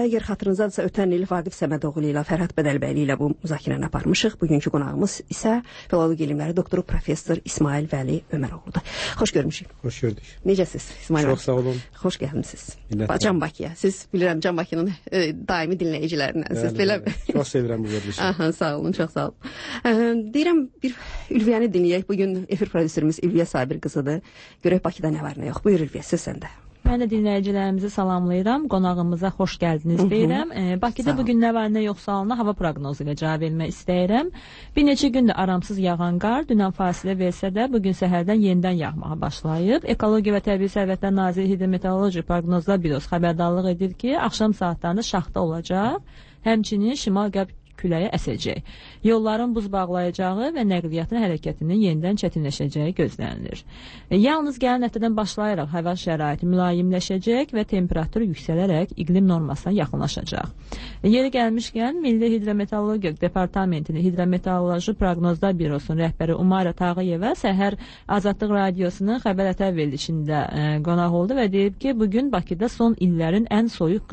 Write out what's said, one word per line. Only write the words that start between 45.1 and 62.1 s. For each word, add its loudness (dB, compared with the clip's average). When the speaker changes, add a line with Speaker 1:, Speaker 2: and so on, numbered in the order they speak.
Speaker 3:
olacaq. -2
Həmçinin 0
şimal-qərb -2
küləyi 0
əsəcək. -4
Yolların 2
buz -2
bağlayacağı -2
və -2
nəqliyyatın -2
hərəkətinin 0
yenidən 2
çətinləşəcəyi -2
gözlənilir. -4
E, 4
yalnız 2
gələn 2
həftədən 0
başlayaraq -2
hava 0
şəraiti -2
mülayimləşəcək 2
və 2
temperatur 0
yüksələrək 0
iqlim 4
normasına 0
yaxınlaşacaq. -4
E, 4
yeri 6
gəlmişkən, 0
Milli 4